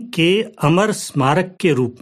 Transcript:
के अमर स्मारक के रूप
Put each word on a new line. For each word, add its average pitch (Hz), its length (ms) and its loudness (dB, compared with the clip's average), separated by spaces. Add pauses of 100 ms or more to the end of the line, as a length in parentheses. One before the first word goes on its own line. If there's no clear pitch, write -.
के 170 200 0 (340)
अमर 180 280 2
स्मारक 160 680 -2
के 170 120 2
रूप 123 280 -2